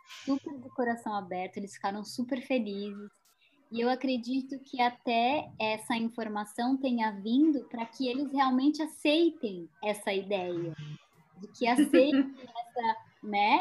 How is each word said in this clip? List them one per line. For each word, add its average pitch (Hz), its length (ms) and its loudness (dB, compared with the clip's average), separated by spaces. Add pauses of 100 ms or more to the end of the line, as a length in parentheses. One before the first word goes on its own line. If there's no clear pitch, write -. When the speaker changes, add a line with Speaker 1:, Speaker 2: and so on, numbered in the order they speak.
(240)
Speaker 1:
super 277 340 -4
de 247 120 -16
coração 233 440 -4
aberto, 185 420 -6
eles 202 180 -8
ficaram 202 300 -6
super 247 380 -6
felizes. 208 680 -4 (600)
E 226 100 -4
eu 240 80 2
acredito 254 760 -2
que 254 160 -6
até 247 680 2 (100)
essa 220 380 -2
informação 226 800 -2
tenha 240 360 0
vindo 247 560 4
pra 233 180 -8
que 262 220 -4
eles 269 240 -4
realmente 269 500 4
aceitem 302 840 0 (140)
essa 208 300 -2
ideia, 180 640 -4 (640)
de 196 100 -16
que - 200 -2
aceitem 269 680 6
Speaker 2:
<laughs> - 80 -20
Speaker 1:
essa, 226 540 -4 (260)
né, 208 380 4